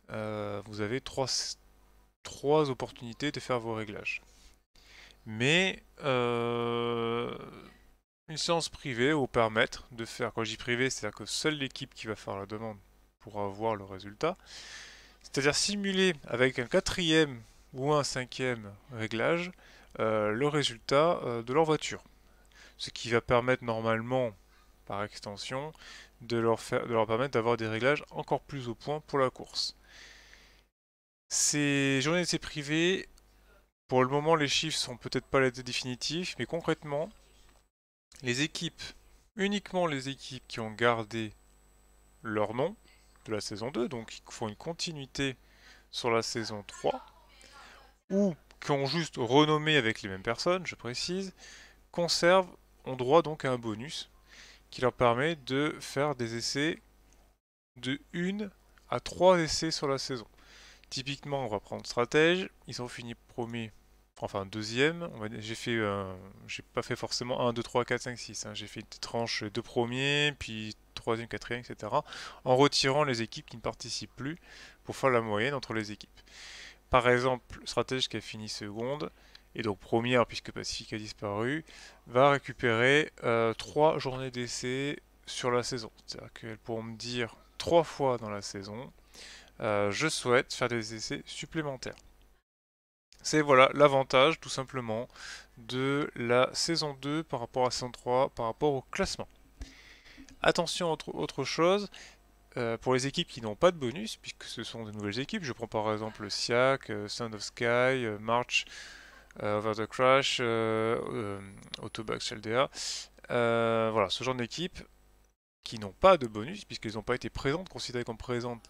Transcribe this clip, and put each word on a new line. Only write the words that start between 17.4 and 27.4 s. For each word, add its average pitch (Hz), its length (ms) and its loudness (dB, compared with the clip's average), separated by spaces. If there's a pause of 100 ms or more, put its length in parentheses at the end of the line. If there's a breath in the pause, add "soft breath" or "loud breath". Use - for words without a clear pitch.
ou 135 180 2
un 147 120 4
cinquième 123 680 -4 (200)
réglage, 120 580 0 (480 loud breath)
euh, 110 320 2
le 120 160 0
résultat, 143 800 2
euh, 117 180 -4
de 120 100 -6
leur 160 120 6
voiture. 151 380 0 (760 loud breath)
Ce - 100 -8
qui - 220 -8
va 117 100 6
permettre 123 440 4
normalement, 113 680 0 (540 soft breath)
par 101 160 -4
extension, 123 680 -8 (500 loud breath)
de 117 160 0
leur 113 220 4
faire, 123 260 -2
de 120 80 -4
leur 110 120 4
permettre 120 260 0
d'avoir 117 240 4